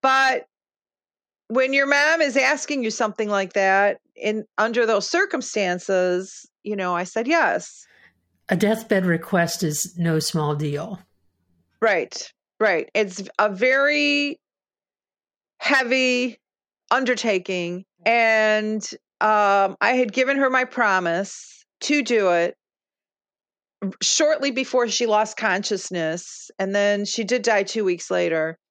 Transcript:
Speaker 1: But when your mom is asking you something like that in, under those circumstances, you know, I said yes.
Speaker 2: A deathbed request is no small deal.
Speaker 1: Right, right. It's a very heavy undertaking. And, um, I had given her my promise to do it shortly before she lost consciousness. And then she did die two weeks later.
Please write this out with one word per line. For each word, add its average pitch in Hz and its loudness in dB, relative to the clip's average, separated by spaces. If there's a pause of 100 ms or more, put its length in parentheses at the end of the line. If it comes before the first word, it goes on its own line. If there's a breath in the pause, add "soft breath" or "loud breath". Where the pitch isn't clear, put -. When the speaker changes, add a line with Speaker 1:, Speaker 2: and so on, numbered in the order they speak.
Speaker 1:
But 262 2 (1040)
when 262 0
your 277 2
mom 294 2
is 277 2
asking 277 0
you 220 0
something 214 -4
like 196 -2
that 196 2 (160)
in, 214 -4 (140)
under 226 2
those 214 0
circumstances, 190 -2 (160)
you 208 -6
know, 180 -4
I 175 -4
said 226 -4
yes. 277 0 (640 soft breath)
Speaker 2:
A 180 2
deathbed 208 0
request 170 0
is 156 -4
no 165 0
small 151 -2
deal. 147 -6 (800)
Speaker 1:
Right, - 0 (280)
right. 196 0
It's 202 -2 (160)
a 214 2
very 285 0 (1200)
heavy 254 0 (520)
undertaking. 190 -2 (200)
And, 220 2 (320)
um, 202 4
I 220 2
had 247 0
given 262 2
her 269 2
my 254 2
promise 196 -2 (160)
to 294 0
do 220 2
it 170 2 (1500)
shortly 302 0
before 247 0
she 233 -2
lost 214 0
consciousness. 185 -4
And 190 -4
then 202 2
she 220 -4
did 233 -2
die 214 2
two 208 -4
weeks 180 -2
later. 165 -2 (120)